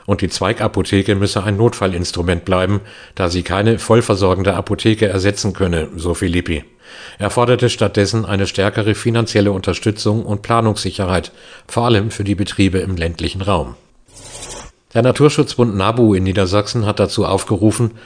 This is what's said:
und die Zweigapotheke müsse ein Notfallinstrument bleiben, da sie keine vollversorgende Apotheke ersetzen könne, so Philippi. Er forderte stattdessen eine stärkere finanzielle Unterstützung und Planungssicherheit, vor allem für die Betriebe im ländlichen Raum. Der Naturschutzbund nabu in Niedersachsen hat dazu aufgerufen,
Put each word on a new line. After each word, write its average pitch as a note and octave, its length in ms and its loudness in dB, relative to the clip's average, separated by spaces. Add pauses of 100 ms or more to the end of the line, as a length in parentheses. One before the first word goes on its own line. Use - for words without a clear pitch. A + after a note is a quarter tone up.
und G2 140 0
die F#2+ 80 -2
Zweigapotheke G2+ 840 0
müsse G2 300 0
ein G#2 120 0
Notfallinstrument F2+ 880 0
bleiben, F#2+ 360 0 (340)
da F#2 140 -2
sie F2+ 140 -2
keine G#2+ 360 0
vollversorgende G2 760 2
Apotheke G#2 540 0
ersetzen G2 440 0
könne, E2+ 440 0
so E2 180 -4
Philippi. F2 500 -2 (540)
Er G2+ 120 -2
forderte B2 400 2
stattdessen G#2 540 0
eine G2 220 0
stärkere G#2 480 0
finanzielle A2 580 0
Unterstützung G#2 720 -2
und G#2 180 -4
Planungssicherheit, G#2 920 0 (340)
vor - 180 -2
allem A2+ 260 2
für G#2 140 -6
die G2+ 100 0
Betriebe F#2+ 440 0
im F#2 180 -2
ländlichen E2+ 460 -4
Raum. F2+ 320 -2 (1200)
Der A#2 60 4
Naturschutzbund B2 760 2
nabu G#2+ 380 4
in F#2+ 120 2
Niedersachsen G2+ 600 0
hat G#2 160 0
dazu G2 240 2
aufgerufen, G#2+ 680 0 (140)